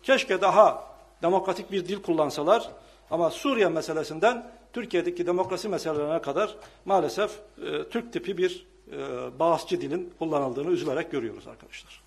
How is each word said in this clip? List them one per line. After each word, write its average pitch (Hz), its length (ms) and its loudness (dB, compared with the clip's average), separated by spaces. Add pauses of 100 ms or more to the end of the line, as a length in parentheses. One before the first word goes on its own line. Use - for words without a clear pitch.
Keşke 208 380 2
daha 185 420 6 (380)
demokratik 180 500 0
bir 180 160 -2
dil 196 140 -6
kullansalar 156 680 2 (420)
ama 165 180 2
Suriye 226 400 2
meselesinden 160 800 -2 (220)
Türkiye'deki 175 540 -2
demokrasi 185 420 -2
meselelerine 156 520 -2
kadar 165 340 -2 (300)
maalesef, 185 460 0
e, - 580 -8
Türk 233 240 -6
tipi 175 240 -4
bir, 180 300 0 (240)
e, 143 60 -12 (420)
bağızçı 165 420 2
dilin 170 380 -6
kullanıldığını 143 520 0
üzülerek 151 400 0
görüyoruz 113 360 -6
arkadaşlar. - 600 -20